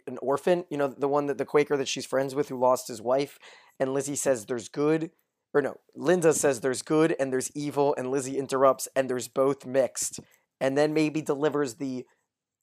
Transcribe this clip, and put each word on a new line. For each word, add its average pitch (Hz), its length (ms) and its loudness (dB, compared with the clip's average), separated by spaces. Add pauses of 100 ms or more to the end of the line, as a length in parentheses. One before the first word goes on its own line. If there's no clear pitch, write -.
an 123 140 -10
orphan?" 175 480 0
You 147 80 -6
know, 143 100 0
the 135 220 -2
one 143 160 2
that, 139 120 -2
the 131 80 -2
Quaker 147 300 2
that 135 140 -2
she's - 160 -6
friends 131 300 -2
with 139 140 -2
who 131 80 -8
lost 127 300 2
his 110 140 -10
wife. 131 360 -2 (440)
And 135 120 -2
Lizzie 139 220 -4
says, 123 300 0
"There's 120 240 -6
good," 156 420 0 (420)
or 143 80 2
no, 127 140 -4 (180)
Linda 160 380 4
says, 135 300 2
"There's 127 220 -2
good 160 360 2
and 135 140 -2
there's 127 200 -2
evil," 143 440 0
and 127 140 -4
Lizzie 135 260 -2
interrupts, 135 580 2
"And 135 140 0
there's 127 180 -4
both 135 380 0
mixed." - 560 -2 (400)
And 135 160 0
then 151 160 2
maybe 151 280 2
delivers 147 540 -2
the, 127 300 -8 (580)